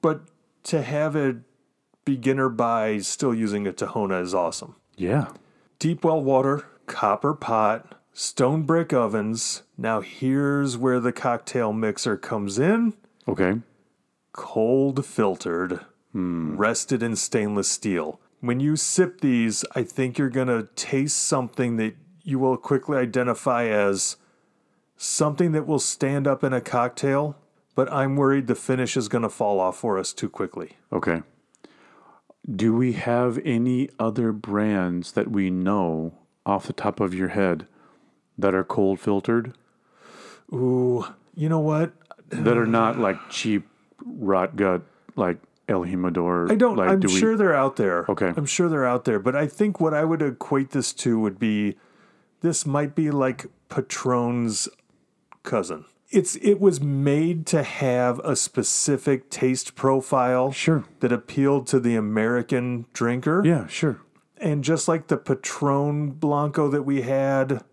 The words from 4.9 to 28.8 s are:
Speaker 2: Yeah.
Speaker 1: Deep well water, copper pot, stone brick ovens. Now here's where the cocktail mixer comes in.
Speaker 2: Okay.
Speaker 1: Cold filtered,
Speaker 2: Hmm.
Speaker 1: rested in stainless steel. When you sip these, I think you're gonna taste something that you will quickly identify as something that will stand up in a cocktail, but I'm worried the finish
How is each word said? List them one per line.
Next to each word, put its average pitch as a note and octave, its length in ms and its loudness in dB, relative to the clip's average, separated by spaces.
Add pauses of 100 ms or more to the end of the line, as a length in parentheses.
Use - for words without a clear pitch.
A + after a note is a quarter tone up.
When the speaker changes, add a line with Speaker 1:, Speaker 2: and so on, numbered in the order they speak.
Speaker 2:
Yeah. G#2 320 0 (520)
Speaker 1:
Deep D#3+ 260 -2
well D#3+ 160 2
water, C3+ 440 2 (200)
copper A2 480 0
pot, A2 680 0 (140)
stone C#3+ 500 0
brick E3 300 0
ovens. A2 720 -2 (140)
Now A2+ 240 -2
here's C#3 760 0
where B2 240 2
the A#2+ 100 0
cocktail A#2+ 600 -2
mixer A2 440 -2
comes G2+ 400 -4
in. G#3+ 360 2 (340)
Speaker 2:
Okay. G2 280 2 (760)
Speaker 1:
Cold C3+ 760 0
filtered, F2+ 760 -2 (320)
Speaker 2:
Hmm. E2+ 420 -4
Speaker 1:
rested A2+ 480 0
in A#2 120 -2
stainless G#2 540 -2
steel. E2+ 500 -4 (200)
When B2 200 -2
you D3 160 2
sip F3+ 460 0
these, A#2 440 0 (100)
I B2+ 80 -2
think B2+ 340 -4
you're C#3 120 0
gonna B2 340 -2 (120)
taste C#3+ 420 -2
something B2 600 -2
that A2 180 -2 (320)
you C3+ 120 -2
will C3 180 2
quickly C#3 400 -2
identify B2 680 0
as G2+ 500 0 (800)
something D#3 560 0
that D3+ 120 0
will D3+ 140 0
stand C#3+ 480 -2
up C3+ 160 0
in C3+ 80 0
a B2 80 0
cocktail, C3+ 760 -2 (360)
but C3 180 2
I'm C#3 260 0
worried C#3 300 4
the B2 80 2
finish B2+ 420 -2